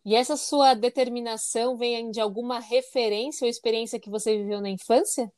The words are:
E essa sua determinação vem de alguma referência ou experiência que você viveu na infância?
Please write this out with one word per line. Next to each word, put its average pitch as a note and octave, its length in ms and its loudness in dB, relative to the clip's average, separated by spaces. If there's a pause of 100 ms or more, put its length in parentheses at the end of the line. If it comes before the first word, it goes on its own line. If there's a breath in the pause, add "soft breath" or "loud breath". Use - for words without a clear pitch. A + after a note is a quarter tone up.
E G3+ 100 2
essa B3+ 220 2
sua C#4 360 4
determinação A#3+ 1040 -2
vem A#3 340 -2
de A3 120 -4
alguma A#3 400 -2
referência A#3+ 800 -2
ou A#3+ 60 2
experiência A3+ 500 -2
que - 100 -16
você G#3+ 280 0
viveu G#3 240 -4
na G3+ 80 -4
infância? A3+ 680 0